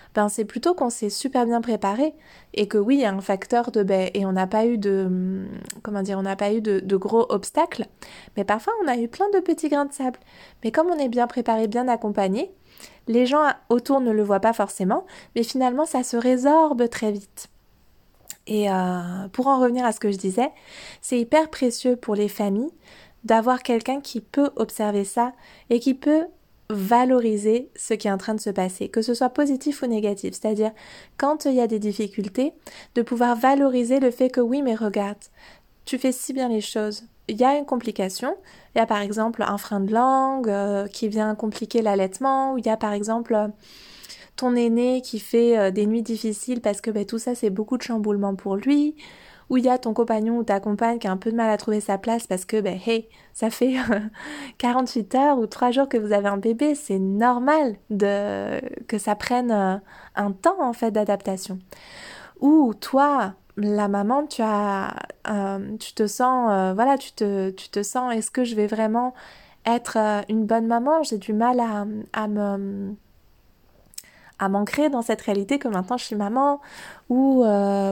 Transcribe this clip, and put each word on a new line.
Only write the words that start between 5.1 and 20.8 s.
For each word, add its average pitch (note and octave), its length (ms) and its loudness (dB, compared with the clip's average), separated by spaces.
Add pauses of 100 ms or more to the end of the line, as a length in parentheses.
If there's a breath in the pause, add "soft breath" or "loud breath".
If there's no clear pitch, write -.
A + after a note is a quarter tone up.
comment G#3 180 -4
dire, F#3+ 160 -4
on G3 60 -2
n'a G3 120 -4
pas G3+ 160 0
eu A3 100 2
de, G#3 180 2
de F#3+ 180 0
gros G#3+ 340 2
obstacles, B3 540 -2 (500 loud breath)
mais G#3 80 -2
parfois A3 300 0 (100)
on D#4+ 40 0
a B3 100 0
eu A#3 100 -2
plein F#4+ 260 -2
de F#4+ 60 4
petits E4+ 300 0
grains C#4+ 160 2
de C#4+ 80 -12
sable. B3+ 260 -4 (440 loud breath)
Mais A3 80 -2
comme D#4+ 160 2
on F4 100 0
est C#4 120 0
bien A#3+ 180 2
préparé, A3+ 400 0
bien A#3+ 200 -2
accompagné, A3 640 0 (560 loud breath)
les A#3+ 180 4
gens C#4+ 180 4
a-, C#4+ 140 2 (120)
autour B3 320 2
ne A#3+ 100 2
le G#3+ 120 2
voient G3+ 160 2
pas A3 140 2
forcément, G#3 520 -2 (300 loud breath)
mais A#3 80 0
finalement B3+ 420 0
ça C4 180 -2
se A#3+ 140 -4
résorbe B3+ 720 4
très A3 220 -2
vite. - 360 -12 (1000)
Et, G#3 220 0
euh, F#3 640 -2
pour B3+ 160 0
en C4+ 120 4
revenir B3 260 2
à A3+ 60 2
ce - 80 -8
que G#3 120 0
je G3 60 -2
disais, G3 340 0 (500 loud breath)